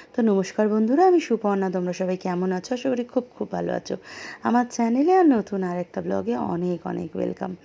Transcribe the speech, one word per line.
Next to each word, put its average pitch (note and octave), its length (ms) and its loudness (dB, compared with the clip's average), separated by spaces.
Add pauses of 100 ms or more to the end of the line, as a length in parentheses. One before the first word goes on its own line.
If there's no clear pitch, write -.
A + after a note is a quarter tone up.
(140)
তো A#3+ 80 0
নমস্কার G#3 460 2
বন্ধুরা, A3+ 420 4
আমি F4 100 6
সুপর্ণা, G3+ 500 0
তোমরা F3+ 220 -2
সবাই F#3 240 -2
কেমন F#3 360 -2
আছো? F#3 220 -4
আশা B3 140 -4
করি A#3+ 160 0
খুব A#3+ 200 -2 (120)
খুব G#3 160 -8
ভালো F3 260 -4
আছো। F#3+ 180 -6 (460)
আমার A#3+ 280 2
চ্যানেলে B3 500 2
আর F4 60 6 (100)
নতুন G3 260 -2
আর F3+ 220 -4
একটা - 220 -8
ব্লগে G3 300 -2
অনেক F3+ 500 -2
অনেক F3 300 -6
ওয়েলকাম। F3+ 480 -4